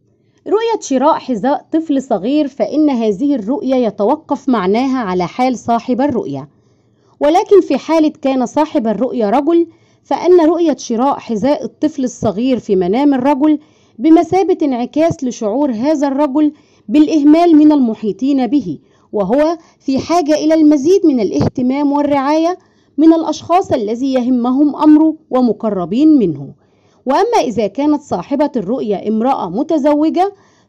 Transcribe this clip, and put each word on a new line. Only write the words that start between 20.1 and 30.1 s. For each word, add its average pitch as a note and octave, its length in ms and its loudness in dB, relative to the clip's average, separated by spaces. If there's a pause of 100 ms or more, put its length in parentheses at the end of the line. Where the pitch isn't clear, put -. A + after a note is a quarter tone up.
إلى D4+ 200 0
المزيد D#4 520 4
من C4+ 140 2
الاهتمام C4+ 720 -2
والرعاية C#4+ 680 0 (400)
من D#4+ 160 6
الأشخاص E4+ 580 -2
الذي B3 420 -2
يهمهم B3+ 640 0
أمره D4+ 400 4 (140)
ومقربين A3 800 0
منه. F3 460 2 (520)
وأما F#4+ 380 0
إذا G#3+ 240 -2
كانت C#4+ 340 -2
صاحبة C4+ 540 -4
الرؤية G#3 520 -4
امرأة A3 420 -2
متزوجة، D4+ 840 0 (360)